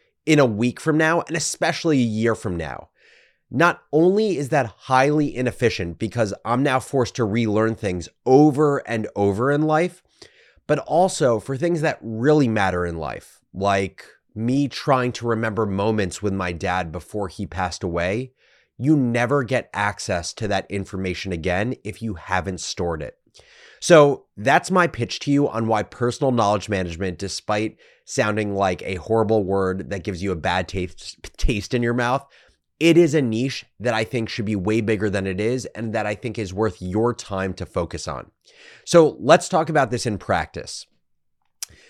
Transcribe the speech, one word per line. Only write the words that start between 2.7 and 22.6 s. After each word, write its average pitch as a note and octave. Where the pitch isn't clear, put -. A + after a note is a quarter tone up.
Not D#3+
only F#3
is C#3
that C#3
highly C#3
inefficient A2
because A2
I'm B2
now C3
forced B2+
to B2
relearn A2
things F2+
over C#3+
and A2
over G2+
in D3
life, D#3
but D3
also D3
for C3
things E3
that D3+
really B2
matter F#2+
in E2+
life, C#2
like G2
me B2+
trying B2+
to A#2
remember A2
moments G2+
with G2+
my F#2
dad F2+
before F#2+
he G2
passed F2+
away, F#2
you D3+
never A#2+
get A#2+
access G2
to A2
that F#2+
information F#2+
again F2+
if G#2
you A2
haven't F2+
stored E2